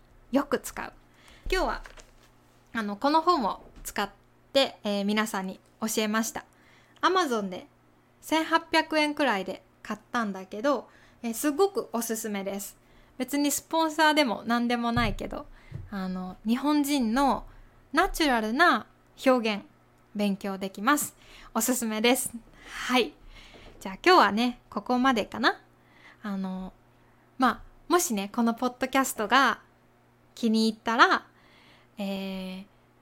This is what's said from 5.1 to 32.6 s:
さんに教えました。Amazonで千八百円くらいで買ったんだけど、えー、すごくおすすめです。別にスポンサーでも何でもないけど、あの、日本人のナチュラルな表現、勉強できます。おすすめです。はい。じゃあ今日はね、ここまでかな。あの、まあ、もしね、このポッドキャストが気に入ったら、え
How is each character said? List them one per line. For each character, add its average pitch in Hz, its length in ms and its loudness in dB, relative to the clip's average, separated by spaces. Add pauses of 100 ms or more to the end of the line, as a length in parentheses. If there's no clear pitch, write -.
さ 202 140 -6
ん 185 60 -8
に 185 120 -12 (220)
教 220 220 -2
え 214 40 -2
ま 220 160 0
し 220 80 -6
た。 - 140 -12 (560)
Amazon 294 480 0
で 180 180 -12 (540)
千 311 240 -2
八 330 260 0
百 320 280 0
円 302 140 0
く 294 120 0
ら 214 140 0
い 185 60 -6
で - 180 -10 (200)
買 214 140 -8
っ - 20 -20 (120)
た 233 120 -2
ん 202 80 -4
だ 185 140 -10
け 208 160 -12
ど、 285 260 0 (360)
え 233 80 -4
ー、 - 20 -6
す 294 180 -2
ご 381 180 2
く 226 220 -4
お 240 100 -2
す 226 140 -4
す 220 140 -6
め 196 140 -4
で 196 160 -6
す。 - 180 -14 (400)
別 254 200 -4
に 285 140 2
ス - 120 -4
ポ 320 200 0
ン 311 80 0
サ 311 180 4
ー 302 40 4
で 302 100 4
も 220 220 -2
何 240 220 0
で 240 100 0
も 233 140 -2
な 233 160 0
い 202 80 -4
け - 120 -8
ど、 - 200 -10 (420)
あ 190 180 -8
の、 185 380 -8
日 226 120 2
本 294 260 2
人 269 300 2
の 262 320 2 (460)
ナ 349 180 2
チ - 140 0
ュ 302 40 4
ラ 240 120 4
ル 214 140 -2
な 285 320 4 (400)
表 233 300 4
現、 196 100 -10 (500)
勉 202 220 0
強 190 200 -8
で 190 120 -6
き 196 120 -12
ま 285 160 4
す。 - 180 -4 (380)
お 226 80 0
す 254 140 0
す 240 100 -4
め 214 140 -4
で 240 160 6
す。 - 160 -4 (560)
は 254 120 2
い。 - 140 -2 (640)
じ 202 100 -12
ゃ 190 40 -12
あ - 20 -12 (100)
今 359 100 8
日 330 40 10
は 208 120 6
ね、 240 280 0 (100)
こ 202 140 -6
こ 247 160 0
ま 262 140 4
で 202 120 0
か 214 140 -12
な。 320 200 2 (600)
あ 202 160 -6
の、 185 340 -8 (680)
ま 254 120 4
あ、 - 120 -4 (260)
も 349 120 4
し 294 140 -2
ね、 196 200 -4
こ 240 100 0
の 233 100 2
ポ 254 140 -4
ッ 247 120 -4
ド 262 80 -2
キ 262 100 0
ャ 269 60 4
ス 262 120 -4
ト 214 120 -4
が 247 320 4 (760)
気 - 140 0
に 220 200 2
入 220 80 -6
っ - 40 -20
た 226 140 -2
ら、 311 300 4 (720)
え 190 640 -8